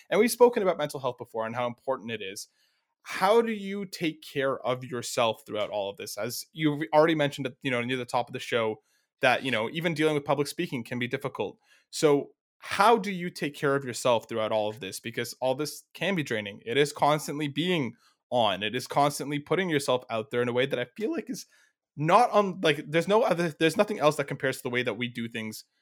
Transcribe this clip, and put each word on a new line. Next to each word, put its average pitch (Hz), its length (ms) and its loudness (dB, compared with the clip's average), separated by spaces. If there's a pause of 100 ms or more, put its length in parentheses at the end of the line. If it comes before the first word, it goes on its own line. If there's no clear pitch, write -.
(100)
And 180 100 4
we've 233 100 4
spoken 240 320 6
about 185 160 2
mental 147 220 -4
health 127 180 -4
before 110 280 -6
and 113 100 -6
how 123 100 -2
important 120 440 -6
it 110 120 -6
is. 98 260 -12 (540)
How 214 380 2
do 226 120 0
you 202 340 -6
take 160 360 -6
care 135 420 -2
of 127 200 -2
yourself 120 600 -2
throughout 104 240 -4
all 98 200 -4
of 98 60 -12
this? 104 220 -10
As 117 340 -6
you've 151 300 -2 (100)
already 160 220 6
mentioned 143 320 -2
that, 123 160 -10
you 139 80 -4
know, 120 120 0
near 131 140 -4
the 123 80 -6
top 120 240 -2
of 127 60 -14
the 123 40 -8
show, 113 440 -2 (380)
that, 127 220 4
you 131 80 -4
know, 113 200 0
even 165 240 -2
dealing 156 200 2
with 143 100 -2
public 143 240 0
speaking 147 360 -6
can 123 140 -8
be 120 100 -4
difficult. 123 500 -6 (320)
So 143 400 4 (280)
how 226 400 6
do 202 120 -6
you 180 200 -6
take 147 240 -6
care 139 200 2
of 139 100 -2
yourself 120 440 0
throughout 110 240 -2
all 107 160 0
of 107 120 -8
this? 95 200 -8
Because 117 400 -8
all 131 140 0
this 147 300 -6 (100)
can 190 200 -2
be 160 80 0
draining. 107 420 -6
It 117 120 -6
is 147 160 4
constantly 151 560 0
being 151 460 -2 (360)
on. 104 320 2
It 107 120 -2
is 123 120 -6
constantly 143 520 0
putting 165 320 -2
yourself 139 400 0
out 113 200 -4
there 120 120 0
in 123 60 0
a 120 40 -2
way 127 140 2
that 135 120 -2
I 123 60 -2 (120)
feel 220 140 -4
like 320 200 -6
is - 160 -12 (500)
not 185 340 6
on, 190 320 2
like, 151 260 2
there's 165 200 0
no 214 140 6
other, 175 260 0 (100)
there's 160 180 4
nothing - 220 0
else 147 180 4
that 139 120 -2
compares 135 300 -4
to - 40 -14
the 127 80 -6
way 123 120 0
that 120 120 -2
we 120 140 -4
do 117 180 -8
things 110 380 -10 (180)